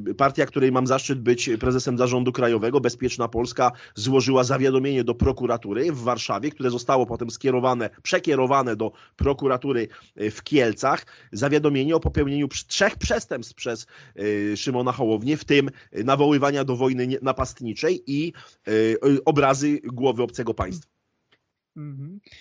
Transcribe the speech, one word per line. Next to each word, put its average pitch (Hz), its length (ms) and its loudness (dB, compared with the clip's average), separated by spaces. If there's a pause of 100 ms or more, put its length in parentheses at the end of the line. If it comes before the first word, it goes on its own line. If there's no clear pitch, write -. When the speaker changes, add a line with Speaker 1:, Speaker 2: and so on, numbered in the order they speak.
Speaker 1:
e, 104 40 -4
partia, 139 320 2
której 131 260 2
mam 127 160 2
zaszczyt 131 320 0
być 120 300 2 (100)
prezesem 127 380 0
zarządu 123 340 2
krajowego, 120 480 2
Bezpieczna 120 480 -2
Polska, 120 440 0 (240)
złożyła 131 480 2
zawiadomienie 131 600 2
do 117 120 -2
prokuratury 120 760 -2
w 135 80 -6
Warszawie, 120 520 -2
które 127 180 -4
zostało 123 360 0
potem 117 240 -6
skierowane, 127 600 0 (140)
przekierowane 135 720 0
do 110 160 -4 (240)
prokuratury, 131 720 0 (280)
e, 107 160 -4
w - 120 -14
Kielcach. 135 640 2 (260)
Zawiadomienie 143 640 2
o 160 40 2
popełnieniu 143 480 0
przy-, - 200 -12
trzech - 280 0
przestępstw - 580 -4
przez, - 340 -8 (640)
e, 101 40 -2
Szymona 127 340 -2
Hołownię, 120 460 0
w - 80 -18
tym 143 240 2 (220)
nawoływania 143 720 2
do 131 120 -2
wojny 127 320 0
nie-, 131 140 -4
napastniczej 131 880 -4
i, 147 260 -4 (340)
e, 104 40 -4 (540)
obrazy 143 580 4
głowy 123 400 0
obcego 113 300 -4
państwa. 95 400 -8 (840)
Speaker 2:
Mhm. 147 420 -12 (220)